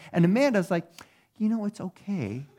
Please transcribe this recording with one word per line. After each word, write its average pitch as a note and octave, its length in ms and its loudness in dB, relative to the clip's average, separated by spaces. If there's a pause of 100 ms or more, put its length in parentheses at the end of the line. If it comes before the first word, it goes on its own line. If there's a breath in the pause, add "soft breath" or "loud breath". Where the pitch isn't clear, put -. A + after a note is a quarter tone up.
(140 loud breath)
And E3+ 100 6
Amanda's G#3+ 460 2
like, F3 160 -2 (500 soft breath)
"You G#3+ 140 -2
know, A3 160 -2
it's G#3 140 -8
okay. D3 640 -8 (120)